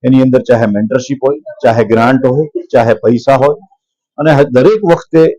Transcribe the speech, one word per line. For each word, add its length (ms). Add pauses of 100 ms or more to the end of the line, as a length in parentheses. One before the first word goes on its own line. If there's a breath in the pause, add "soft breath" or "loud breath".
એની 240
અંદર 200
ચાહે 200 (120)
મેન્ટરશીપ 500
હોય, 320
ચાહે 220 (100)
ગ્રાન્ટ 380
હોય, 420
ચાહે 200 (120)
પૈસા 400
હોય 120 (600)
અને 140
હ-, 260
દરેક 320
વખતે 340 (160)